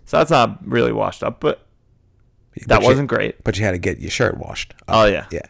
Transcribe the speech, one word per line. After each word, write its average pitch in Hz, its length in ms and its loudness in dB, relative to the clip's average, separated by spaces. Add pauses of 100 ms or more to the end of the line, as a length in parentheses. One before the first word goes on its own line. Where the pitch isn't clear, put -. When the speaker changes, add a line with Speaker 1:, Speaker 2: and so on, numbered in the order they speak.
Speaker 1:
So - 120 0
that's 156 120 2
not 117 360 2
really 120 260 2
washed 104 300 -4
up, - 180 -6
but - 240 -2 (920)
Speaker 2:
But - 100 -14
Speaker 1:
that 110 140 4
Speaker 2:
you, 120 60 6
Speaker 1:
wasn't 135 200 4
great. 107 360 -4
Speaker 2:
but 104 140 -2
you 104 60 -2
had 98 80 0
to 90 60 -4
get 90 220 -4
your - 100 -10
shirt - 280 0
washed. - 360 -12 (140)
Speaker 1:
Oh, 113 180 6
yeah. 92 240 0
Speaker 2:
Yeah. 82 200 -6